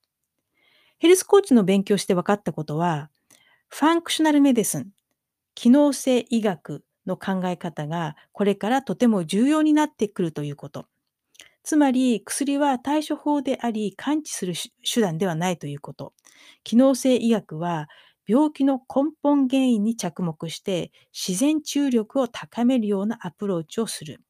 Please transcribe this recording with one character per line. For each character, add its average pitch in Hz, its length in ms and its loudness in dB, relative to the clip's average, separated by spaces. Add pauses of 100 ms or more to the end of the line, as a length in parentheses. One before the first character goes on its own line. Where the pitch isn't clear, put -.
(1000)
ヘ 330 80 4
ル 359 80 10
ス 370 80 -2
コ - 140 4
ー 392 40 8
チ 392 120 0
の 226 100 6
勉 190 200 2
強 202 140 0
し - 80 -4
て - 80 0
分 180 100 0
か 202 100 0
っ 208 100 -2
た 156 100 -6
こ 156 100 -8
と 151 140 -6
は、 156 320 -2 (600)
フ - 160 -4
ァ 330 100 4
ン 339 60 0
ク 339 100 -10
シ - 100 -2
ョ 311 40 4
ナ 302 60 4
ル 294 100 4
メ 277 120 6
デ 240 80 2
ィ 196 40 -2
ス - 140 -6
ン、 - 100 -12 (640)
機 - 140 2
能 285 240 6
性 254 360 0
医 233 120 0
学 175 420 -4 (220)
の 185 100 -4
考 190 300 -4
え 180 100 -4
方 156 320 -10
が 160 280 -6 (180)
こ - 100 -4
れ 196 120 2
か 196 140 -4
ら 262 120 2
と 196 140 -6
て 247 120 2
も 208 180 2
重 202 220 0
要 311 140 2
に 311 120 4
な 302 120 4
っ 294 100 -10
て 214 120 -2
く - 140 -8
る 165 100 -2
と 151 120 -10
い 147 80 -8
う 143 40 -12
こ - 140 -18
と。 - 180 -14 (760)
つ 320 140 0
ま 285 140 4
り、 247 300 2
薬 277 360 -4
は 277 220 0
対 302 280 -2
処 302 80 -4
法 294 260 -2
で 262 200 -4
あ 240 80 -2
り、 214 260 -4
完 302 280 -2
治 - 100 -12
す - 120 -8
る 180 80 -4
手-、 - 180 -10 (240)
手 240 60 2
段 165 160 0
で 190 100 -2
は 165 80 -2
な 175 160 -2
い 170 60 -4
と 147 100 -12
い 143 80 -10
う 139 40 -16
こ - 140 -18
と。 - 200 -18 (500)
機 - 120 -4
能 262 200 6
性 254 200 2
医 233 140 0
学 190 300 -2
は、 165 280 -4 (400)
病 294 240 2
気 277 120 -4
の 269 140 2
根 277 340 -2 (100)
本 285 260 2
原 262 160 0
因 233 200 2
に 226 120 -2
着 185 280 -8
目 165 260 -6
し - 100 -12
て、 165 320 -6 (220)
自 185 260 -6
然 302 220 2
治 - 180 -4
癒 285 100 0
力 240 320 0
を 240 60 0
高 - 380 -8
め 254 140 4
る 208 80 -2
よ 196 140 -2
う 202 40 -2
な 233 160 -4
ア 175 100 -8
プ - 160 -8
ロ 180 120 -2
ー 165 40 -6
チ - 180 -8
を 220 60 -4
す - 160 -12
る。 147 260 -16